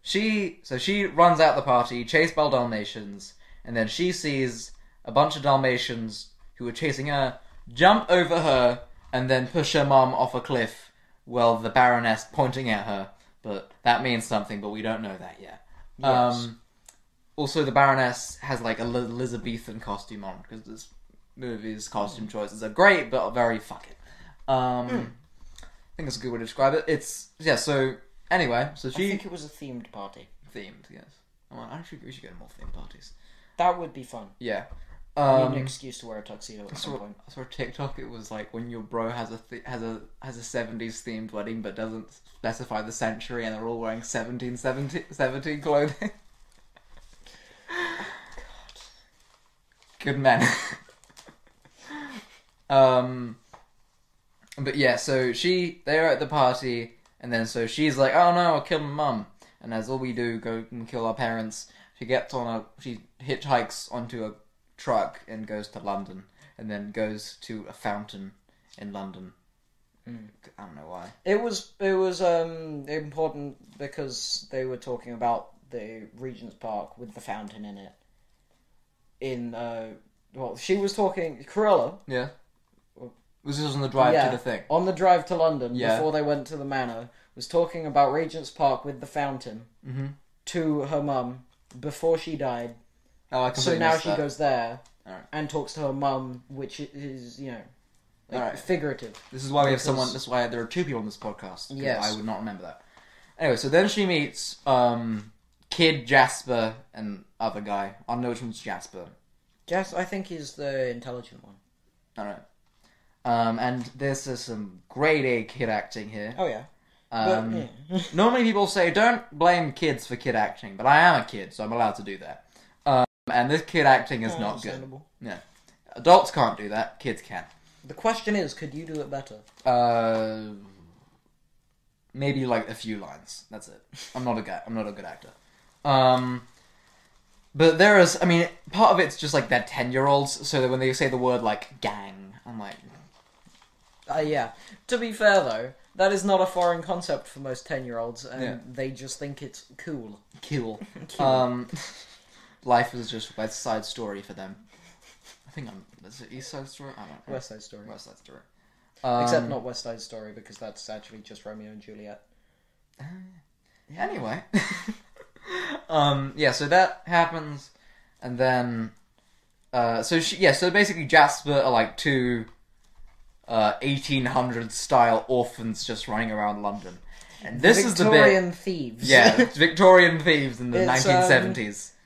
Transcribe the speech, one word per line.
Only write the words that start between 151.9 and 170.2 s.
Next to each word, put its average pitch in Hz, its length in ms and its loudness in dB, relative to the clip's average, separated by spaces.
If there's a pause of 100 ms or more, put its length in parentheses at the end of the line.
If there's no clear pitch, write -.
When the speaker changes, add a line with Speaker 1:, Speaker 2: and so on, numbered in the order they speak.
Speaker 1:
<laughs> - 480 -20
life 120 300 4
is 113 160 -10
just 113 280 -10
West 110 240 -6
Side 110 240 -2
Story 101 360 -8
for 98 120 -16
them. 95 220 -14 (920)
I - 60 -20
think 131 160 -12
I'm, 98 160 -18 (220)
is 123 140 -20
it 120 120 -20
East 127 180 -14
Side 135 180 -12
Story? 139 280 -18
I - 100 -18
don't - 220 -20
know. 139 60 -10
Speaker 2:
West 127 140 -10
Side 107 140 -16
Story. 104 260 -20
Speaker 1:
West 104 160 -18
Side - 140 -20
Story. - 220 -20 (580)
Speaker 2:
Except 123 460 2
Speaker 1:
Um, 117 40 -6
Speaker 2:
not 131 140 -6
West 123 200 -10
Side 117 200 -10
Story, 107 300 -16
because 104 260 -20
that's 107 320 -16
actually 110 300 -16
just 104 260 -20
Romeo 107 240 -16
and 107 100 -18
Juliet. 107 400 -18 (800)
Speaker 1:
Uh, 135 40 -14 (840)
Speaker 2:
Yeah. - 140 -10
Speaker 1:
anyway. 156 400 -6 (100)
<laughs> - 420 -2 (960)
Um, 143 460 2
yeah, 143 160 4
so 143 160 -2
that 180 380 4
happens, 165 640 0 (520)
and 123 160 -8
then, 123 540 0 (800)
uh, 117 280 2
so 165 160 2
she, - 180 -2